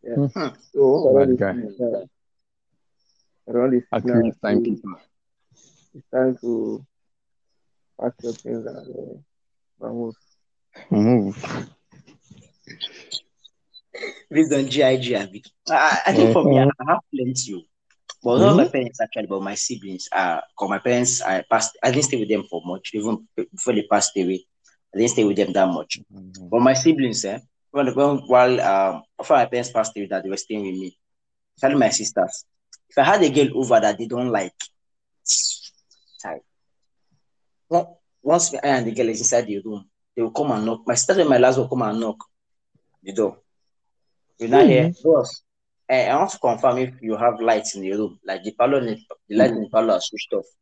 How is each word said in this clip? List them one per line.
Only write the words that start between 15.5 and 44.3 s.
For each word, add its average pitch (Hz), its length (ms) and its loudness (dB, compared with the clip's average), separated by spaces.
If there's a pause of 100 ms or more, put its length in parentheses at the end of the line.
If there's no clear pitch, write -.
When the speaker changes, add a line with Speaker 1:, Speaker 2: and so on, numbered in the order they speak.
Speaker 3:
I, 151 380 2
I 196 60 2
think 113 200 6
for 180 100 4
me, 139 140 4
Speaker 2:
Mm-hmm. 139 120 6 (120)
Speaker 3:
I 143 100 -2
have 175 100 0 (120)
plenty, 127 420 -6
oh. 85 60 -12 (640)
But 120 160 2
not 185 160 8
my 277 80 6
Speaker 2:
Mm-hmm. 349 80 0
Speaker 3:
parents, 127 300 -4
actually, 110 260 -6
but 98 160 -6
my 98 100 -6
siblings. 98 580 -10
Uh, 87 300 -2 (160)
'cause 98 120 -6
my 98 100 -2
parents, 123 420 0
I 95 260 -4
passed, - 360 -2
I 127 80 2
didn't 135 140 0
stay 127 140 -4
with 101 100 -4
them 98 200 0
for 85 160 -8
much, 90 300 -10
even 107 400 -4
b-, - 160 -6
before 127 220 -4
they 104 100 0
passed - 340 0
away. 92 280 -2 (480)
I 98 40 -6
didn't 117 140 2
stay 110 120 2
with 101 140 2
them 92 160 0
that 95 140 2
much. 80 320 -6 (120)
Speaker 2:
Mm-hmm. 92 380 -20
Speaker 3:
But 117 120 2
my 131 120 6
siblings, 135 520 0
eh, 104 140 -8 (300)
when, 131 240 -2
when, 139 240 2 (100)
while, 123 340 4
um, 98 420 0 (160)
after - 140 0
my 123 120 4
parents 123 260 -6
passed 110 240 -4
away, 101 120 -8
that 95 160 -6
they 95 60 -8
were 98 80 -6
staying 104 280 -8
with 95 80 -8
me, 92 240 -10 (600)
especially 143 220 0
my 110 100 4
sisters. - 560 -4 (440)
If - 80 -2
I 139 60 4
had 196 180 4
a 151 80 4
girl 135 300 2
over 117 200 4
that 104 200 0
they 113 80 -8
don't 123 240 -4
like, 95 220 -4 (720)
sorry. - 1160 -8 (1300)
On-, 170 180 0 (360)
once 165 300 2
me, - 100 -8
I 143 40 0
and 127 200 0
the 113 60 -4
girl 117 160 0
is 110 100 -4
inside 117 260 0
the 104 180 -8
room, 104 220 -10 (300)
they 117 80 -4
will 110 80 -4
come 135 200 -2
and 107 140 -2
knock. 113 220 -4
My 117 80 0
sister - 240 0
and 156 100 4
my 127 80 6
last 127 200 4
will 120 100 0
come 127 160 -4
and 107 160 -4
knock 110 180 -6 (840)
the 98 100 -12
door. 101 240 -2 (1040)